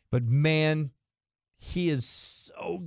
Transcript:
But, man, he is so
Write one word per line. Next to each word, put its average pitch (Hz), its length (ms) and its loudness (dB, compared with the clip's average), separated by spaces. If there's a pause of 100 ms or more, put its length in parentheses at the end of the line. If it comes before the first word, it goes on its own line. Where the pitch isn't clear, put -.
(100)
But, 127 140 2
man, 156 680 2 (680)
he 175 320 -2
is 135 160 0
so - 800 -8